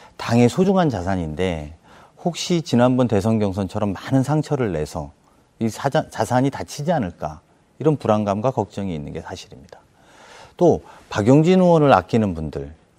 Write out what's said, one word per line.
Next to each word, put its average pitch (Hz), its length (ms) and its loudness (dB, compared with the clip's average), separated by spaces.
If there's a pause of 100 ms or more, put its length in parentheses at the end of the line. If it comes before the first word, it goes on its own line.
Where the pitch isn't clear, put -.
(160)
당의 120 320 4
소중한 185 400 2
자산인데 85 880 -4 (500)
혹시 170 380 -2
지난번 123 460 2
대선 110 320 0
경선처럼 101 520 -4
많은 131 300 -2
상처를 135 500 -2
내서 76 380 -6 (480)
이 113 100 -2
사자-, 139 400 -4
자산이 127 420 0
다치지 147 420 -6
않을까, 85 480 -6 (400)
이런 143 160 0
불안감과 107 560 0
걱정이 98 420 -4
있는 76 180 -10
게 80 80 -10
사실입니다. - 600 -18 (760)
또 147 260 4 (280)
박용진 156 500 4
의원을 165 320 6
아끼는 98 420 2
분들, 76 380 -8 (260)